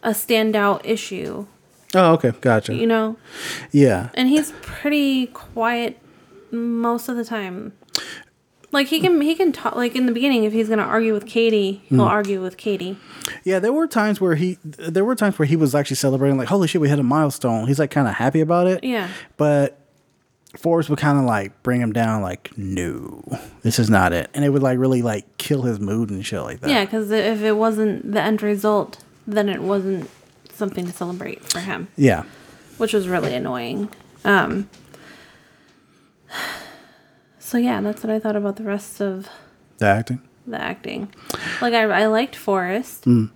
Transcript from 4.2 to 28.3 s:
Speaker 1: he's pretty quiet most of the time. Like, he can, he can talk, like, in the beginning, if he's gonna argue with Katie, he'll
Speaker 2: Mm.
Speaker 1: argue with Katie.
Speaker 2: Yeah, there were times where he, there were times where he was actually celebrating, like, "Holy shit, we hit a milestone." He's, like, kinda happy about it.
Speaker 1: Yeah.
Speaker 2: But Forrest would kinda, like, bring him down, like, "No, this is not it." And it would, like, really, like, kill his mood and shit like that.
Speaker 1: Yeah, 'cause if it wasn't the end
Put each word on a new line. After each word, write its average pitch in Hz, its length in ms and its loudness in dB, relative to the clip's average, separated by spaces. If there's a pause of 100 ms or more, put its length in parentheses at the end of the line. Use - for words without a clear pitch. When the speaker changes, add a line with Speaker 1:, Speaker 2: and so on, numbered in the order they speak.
Speaker 1:
he's 302 320 2
pretty 277 680 0
quiet 233 680 -4 (540)
most 233 580 -2
of 240 80 -4
the 226 80 -4
time. 202 480 -8 (960)
Like, 277 160 2
he 320 120 0
can, 339 220 4
he 311 140 2
can 339 180 2
talk, - 220 -4
like, 240 200 0
in 254 100 2
the 240 60 2
beginning, 240 320 2
if 214 100 2
he's 220 140 2
gonna 214 160 2
argue 220 300 2
with 208 120 -4
Katie, 214 600 2
he'll 131 140 4
Speaker 2:
Mm. 196 100 6
Speaker 1:
argue 196 320 0
with 185 160 -8
Katie. 190 400 -4 (460)
Speaker 2:
Yeah, 185 160 2
there 214 120 0
were 311 160 2
times 208 320 0
where 180 160 2
he, 180 280 -2
there 165 420 -2
were 247 100 0
times 202 240 0
where 156 60 4
he 143 100 2
was 151 180 2
actually 143 220 0
celebrating, 135 420 2
like, 123 120 -4
"Holy 190 180 2
shit, 165 140 0
we 143 80 4
hit 147 100 2
a 135 40 2
milestone." 127 640 0
He's, 135 120 0
like, 147 120 0
kinda 135 200 2
happy 131 300 0
about 175 260 2
it. 185 160 0
Speaker 1:
Yeah. 226 240 -4 (300)
Speaker 2:
But 147 420 2 (760)
Forrest 170 320 0
would 147 100 0
kinda, 143 220 4
like, 107 420 -2
bring 123 160 0
him 113 140 0
down, 110 280 0
like, 90 360 -8
"No, 92 680 -6 (380)
this 113 180 0
is 110 100 2
not 95 220 6
it." 85 220 -2
And 143 100 -2
it 143 60 4
would, 139 140 2
like, 127 140 2
really, 127 240 2
like, 107 360 -4
kill 139 260 -2
his 117 160 0
mood 104 300 -2
and 95 160 -8
shit 95 160 -6
like - 200 -10
that. - 80 -4
Speaker 1:
Yeah, 226 160 2
'cause 208 260 -4
if 214 320 0
it 214 120 2
wasn't 214 560 0
the 208 100 0
end 208 220 0